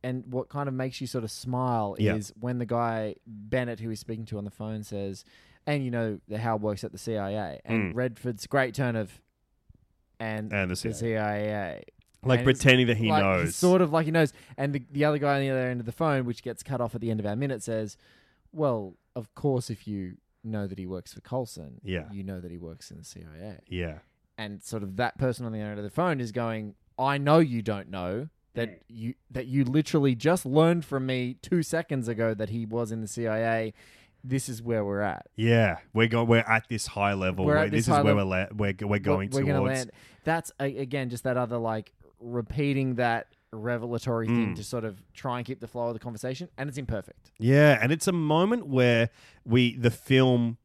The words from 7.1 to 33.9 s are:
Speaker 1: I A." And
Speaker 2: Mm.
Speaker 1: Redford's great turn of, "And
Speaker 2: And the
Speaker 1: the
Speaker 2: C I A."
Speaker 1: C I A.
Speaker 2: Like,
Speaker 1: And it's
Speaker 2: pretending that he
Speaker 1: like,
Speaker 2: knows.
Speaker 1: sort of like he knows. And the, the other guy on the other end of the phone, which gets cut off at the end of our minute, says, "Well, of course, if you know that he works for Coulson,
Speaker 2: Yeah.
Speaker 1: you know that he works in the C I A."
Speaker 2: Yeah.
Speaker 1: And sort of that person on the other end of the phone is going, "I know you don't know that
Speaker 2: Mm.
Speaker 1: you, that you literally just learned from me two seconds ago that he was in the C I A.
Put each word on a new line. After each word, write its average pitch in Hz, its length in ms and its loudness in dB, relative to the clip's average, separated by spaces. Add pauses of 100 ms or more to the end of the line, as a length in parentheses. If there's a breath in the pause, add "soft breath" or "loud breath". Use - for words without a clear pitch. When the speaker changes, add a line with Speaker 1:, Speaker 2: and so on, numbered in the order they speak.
Speaker 1:
I 98 140 -4
A." 98 340 -6
And 107 280 -2
Speaker 2:
Mm. - 40 -6
Speaker 1:
Redford's 120 520 -6
great 131 260 0
turn 123 220 -2
of, 104 240 -6 (960)
"And 110 340 -6
Speaker 2:
And 95 180 0
the 90 40 0
Speaker 1:
the - 20 -6
Speaker 2:
C 110 120 -4
I - 20 -2
A." 110 40 -6
Speaker 1:
C 113 220 -2
I 104 200 0
A. 101 460 -4 (420)
Speaker 2:
Like, 127 160 4
Speaker 1:
And 131 80 2
it's 127 140 4
Speaker 2:
pretending 127 260 8
that 113 80 2
he 113 120 2
Speaker 1:
like, 151 140 4
Speaker 2:
knows. 90 340 2
Speaker 1:
sort 180 240 6
of 160 120 4
like 160 140 2
he 160 60 -2
knows. 160 200 4 (240 loud breath)
And 139 180 -2
the, 135 160 -4
the 143 140 0
other 151 140 2
guy 143 180 2
on 139 40 0
the 135 100 0
other 127 180 0
end 123 120 -4
of 113 60 -8
the 120 60 -8
phone, 143 320 0
which 120 180 -6
gets 120 200 -8
cut 131 180 -4
off 120 140 -2
at 120 60 -4
the 113 100 -2
end 107 100 0
of 104 60 -4
our 104 100 -2
minute, 131 260 -4
says, 110 340 -4 (560 soft breath)
"Well, 120 440 -2 (180)
of 117 200 -10
course, 131 360 0
if - 160 -8
you 98 300 -6 (280)
know 107 220 -4
that 95 120 -10
he 92 80 -8
works 90 260 -10
for - 80 -18
Coulson, 82 640 -10
Speaker 2:
Yeah. 90 280 -4
Speaker 1:
you 98 120 -10
know 95 160 -8
that 87 100 -12
he 87 80 -12
works 82 320 -16
in 82 80 -18
the 82 60 -20
C - 180 -18
I 78 160 -18
A." 98 200 -16 (100)
Speaker 2:
Yeah. 85 300 -6 (400)
Speaker 1:
And 104 240 -10
sort 110 200 -8
of 95 140 -10
that 120 220 -2
person 123 280 -2
on 113 60 -6
the 107 80 -6
other 104 100 -6
end 104 80 -8
of 104 60 -10
the 104 60 -10
phone 160 300 0
is 113 120 -6
going, 110 420 -4 (240)
"I 139 200 2
know 147 200 6
you 127 240 4
don't 101 260 -4
know 98 400 -4 (260)
that 117 160 -2
Speaker 2:
Mm. 87 80 -20 (100)
Speaker 1:
you, 117 260 -8 (160)
that 127 160 -6
you 135 180 2
literally 139 500 4
just 151 320 2
learned 160 380 4
from 131 220 -4
me 127 360 -2
two 175 200 2
seconds 147 460 -2
ago 113 260 0
that 104 160 -4
he 117 160 -4
was 113 260 -4
in 113 80 -6
the 107 80 -8
C 117 180 -6
I 110 120 -2
A. 113 360 0 (480 soft breath)